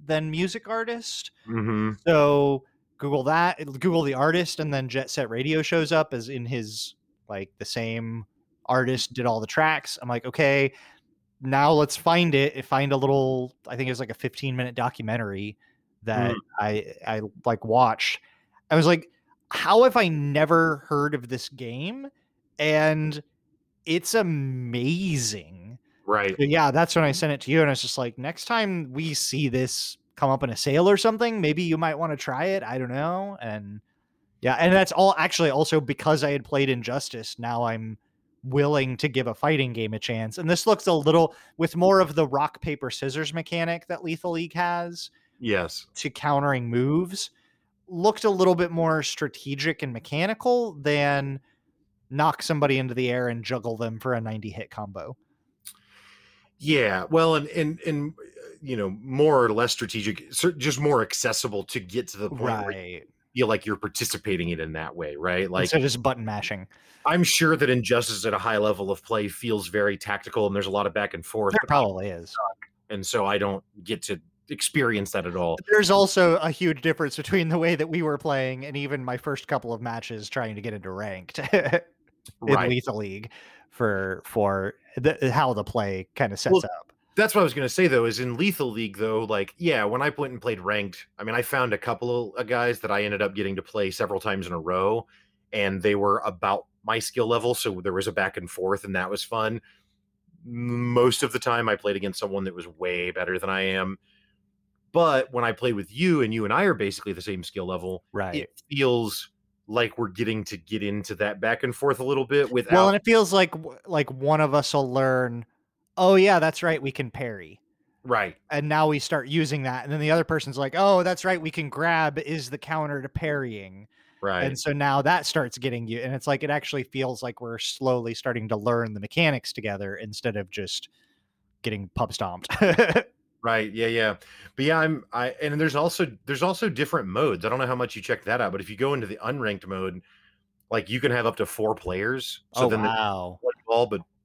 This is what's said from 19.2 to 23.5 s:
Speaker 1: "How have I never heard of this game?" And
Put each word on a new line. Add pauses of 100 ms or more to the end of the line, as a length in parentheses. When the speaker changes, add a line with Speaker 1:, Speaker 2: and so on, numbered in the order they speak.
Speaker 1:
"How
have
I
never (100)
heard
of
this
game?" (500)
And (640)